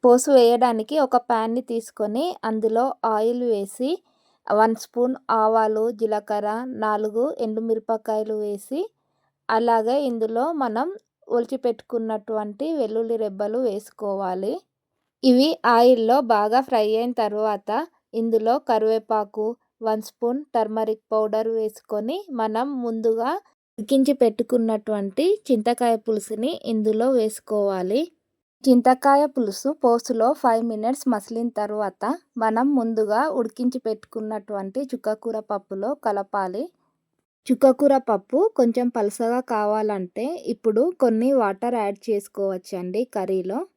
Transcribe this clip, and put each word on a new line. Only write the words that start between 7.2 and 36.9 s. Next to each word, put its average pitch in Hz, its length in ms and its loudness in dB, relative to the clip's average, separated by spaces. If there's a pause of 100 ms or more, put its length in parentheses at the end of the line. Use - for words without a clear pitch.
ఎండుమిరపకాయలు 220 960 -4
వేసి, 208 360 -8 (720)
అలాగే 226 460 2 (140)
ఇందులో 226 360 -2 (160)
మనం 240 260 -2 (500)
ఒలిచిపెట్టుకున్నటువంటి 226 1300 -4 (120)
వెల్లుల్లి 226 460 -2
రెబ్బలు 208 420 -4
వేసుకోవాలి. 196 880 -4 (720)
ఇవి 262 260 6 (240)
ఆయిల్లో 240 440 6 (140)
బాగా 214 360 4
ఫ్రై 220 200 2 (120)
అయిన 247 140 -2 (100)
తర్వాత 208 460 -2 (520)
ఇందులో 226 320 2 (160)
కరివేపాకు, 220 760 0 (420)
వన్ 220 200 -2
స్పూన్ 247 320 -4 (160)
టర్మరిక్ 220 480 -2 (100)
పౌడర్ 214 440 0
వేసుకొని 220 600 -6 (240)
మనం 220 280 -2 (160)
ముందుగా 226 480 -2 (440)
ఉడికించి 269 460 2
పెట్టుకున్నటువంటి 220 1040 0 (220)
చింతకాయ 233 480 2 (100)
పులుసుని 220 460 -4 (200)
ఇందులో 220 360 0 (100)
వేసుకోవాలి. 208 800 -2 (640)
చింతకాయ 262 580 6 (120)
పులుసు 233 360 -4 (140)
పోసులో 233 420 2 (140)
ఫైవ్ 226 320 2
మినిట్స్ 220 400 -4
మసిలిన 233 380 -4 (100)
తర్వాత 208 460 -4 (380)
మనం 220 220 2 (140)
ముందుగా 220 420 0 (160)
ఉడికించి 247 480 -2
పెట్టుకున్నటువంటి 214 920 -8 (120)
చుక్కకూర 220 460 -4 (140)
పప్పులో 196 380 -6 (160)
కలపాలి. 196 580 -4 (840)